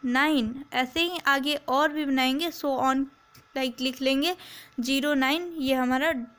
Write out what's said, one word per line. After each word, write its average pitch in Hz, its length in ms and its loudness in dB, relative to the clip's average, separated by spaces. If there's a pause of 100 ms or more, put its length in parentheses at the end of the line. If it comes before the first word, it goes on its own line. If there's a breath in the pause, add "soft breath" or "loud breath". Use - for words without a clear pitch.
नाइन, 262 600 0 (100)
ऐसे 254 280 -2
ही 349 260 -2
आगे 277 280 2 (140)
और 294 240 2
भी 302 120 -2
बनाएंगे, 269 460 0
so 277 300 -2
on, 262 220 2 (540)
like 254 240 -2
लिख 262 200 -2
लेंगे 269 340 2 (440 loud breath)
ज़ीरो, 269 360 2
नाइन, 311 420 0
ये 269 160 0
हमारा 262 380 2 (280)